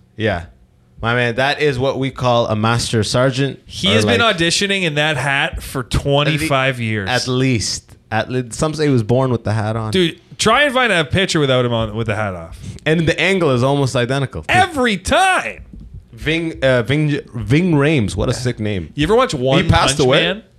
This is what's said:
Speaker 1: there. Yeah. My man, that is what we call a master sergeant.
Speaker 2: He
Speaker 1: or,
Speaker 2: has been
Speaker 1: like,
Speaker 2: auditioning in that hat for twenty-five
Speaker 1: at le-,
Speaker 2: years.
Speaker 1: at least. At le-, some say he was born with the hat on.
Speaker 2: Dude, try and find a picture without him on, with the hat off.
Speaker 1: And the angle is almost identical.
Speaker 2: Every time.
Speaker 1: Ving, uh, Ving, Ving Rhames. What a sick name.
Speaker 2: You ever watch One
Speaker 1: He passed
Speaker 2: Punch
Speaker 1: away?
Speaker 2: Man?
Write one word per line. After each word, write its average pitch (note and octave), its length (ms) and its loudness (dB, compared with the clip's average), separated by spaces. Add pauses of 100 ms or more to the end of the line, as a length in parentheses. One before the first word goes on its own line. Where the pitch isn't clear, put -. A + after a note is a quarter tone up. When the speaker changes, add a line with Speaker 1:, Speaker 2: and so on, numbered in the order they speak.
(180)
Speaker 1:
there. G#2+ 80 -2
Yeah. F2+ 200 -2 (560)
My A2+ 120 -2
man, A#2+ 220 0
that C3+ 260 0
is C#3+ 160 0
what C3 220 -2
we C3+ 100 -2
call A#2+ 380 2
a G#2+ 80 0
master A2+ 480 0
sergeant. B2+ 640 0
Speaker 2:
He - 260 -2
Speaker 1:
or, A3 40 4
Speaker 2:
has G#3 100 4
been A#3 160 4
Speaker 1:
like, A3 160 2
Speaker 2:
auditioning F#3+ 460 0
in D#3 120 -2
that D3+ 220 0
hat C#3+ 440 -2
for C3+ 220 -6
twenty-five C#3+ 920 0
Speaker 1:
at B2 40 -10
le-, A#2 60 -4
Speaker 2:
years. G#2+ 240 -2
Speaker 1:
at B2 180 -2
least. B2+ 680 -2 (140)
At A2 220 -2
le-, B2+ 200 -4
some D#3 220 -2
say D3 120 -2
he D3 60 2
was A#2+ 120 2
born B2+ 280 2
with A2+ 120 -2
the G2+ 100 -2
hat A2 220 -2
on. A2 160 -6
Speaker 2:
Dude, F3+ 280 0 (200)
try A#3+ 240 2
and C#4+ 100 0
find B3 180 2
a E3+ 140 2
picture F3+ 340 0
without C3 260 2
him A#2+ 80 -2
on, A2+ 220 -2
with A2 120 -4
the G#2 80 -2
hat G#2 180 -4
off. E2+ 260 -14 (260)
Speaker 1:
And D#3+ 220 2
the D#3+ 120 0
angle F3 320 2
is A#2+ 100 2
almost C3+ 340 0
identical. B2 540 -2
Speaker 2:
Every D4+ 480 2
time. E4 680 0 (480)
Speaker 1:
Ving, D#3+ 500 -4
uh, C3 180 4
Ving, C#3+ 380 0 (160)
Ving C#3+ 380 2
Rhames. C#3 420 2
What A2+ 140 -2
a A#2+ 40 0
sick B2 260 -4
name. G2 360 -4
Speaker 2:
You D3 100 0
ever G3+ 100 2
watch A#3 200 2
One C3+ 300 2
Speaker 1:
He E3 40 0
passed E3 280 2
Speaker 2:
Punch C#3+ 100 4
Speaker 1:
away? D3+ 160 4
Speaker 2:
Man? F#3+ 200 -4 (160)